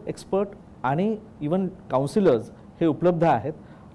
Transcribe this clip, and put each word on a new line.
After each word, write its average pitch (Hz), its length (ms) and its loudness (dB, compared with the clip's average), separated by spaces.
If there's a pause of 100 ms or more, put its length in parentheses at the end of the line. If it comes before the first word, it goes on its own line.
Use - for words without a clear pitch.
एक्सपर्ट 196 420 -4 (340)
आणि 180 340 0 (260)
even 180 260 0 (220)
काउन्सिलर्स 139 600 2 (300)
हे 170 60 2
उपलब्ध 165 380 2
आहेत 139 280 2 (420)